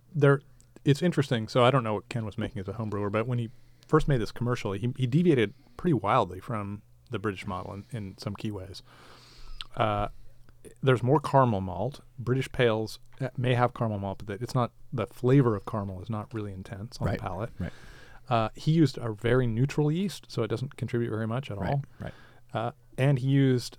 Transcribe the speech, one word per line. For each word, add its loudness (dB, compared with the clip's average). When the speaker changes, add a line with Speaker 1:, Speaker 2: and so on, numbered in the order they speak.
Speaker 1:
there, 6
it's 4
interesting. 2
So 4
I 8
don't 2
know -2
what -6
Ken -4
was -10
making -4
as -8
a -6
home -6
brewer, -2
but 0
when -2
he -4
first 6
made 4
this -2
commercial, -2
he, -2
he 0
deviated 4
pretty 0
wildly 2
from -6
the -4
British -4
model -8
in, -12
in -8
some -6
key -6
ways. -12
Uh, 0
there's 4
more 4
caramel 4
malt. -6
British -2
pales, 0
uh, -4
may 2
have 2
caramel -2
malt, -6
but -6
it's -6
not, 2
the -2
flavor 4
of -6
caramel -6
is -14
not -6
really -6
intense -12
on -2
Speaker 2:
Right, -2
Speaker 1:
the -10
palate. -6
Speaker 2:
right. -6
Speaker 1:
Uh, 2
he -2
used 4
a -6
very 2
neutral 2
yeast, -4
so -4
it -2
doesn't -4
contribute -2
very -2
much -4
at -8
Speaker 2:
Right, -2
Speaker 1:
all. -2
Speaker 2:
right. -10
Speaker 1:
Uh, -2
and 4
he -2
used 4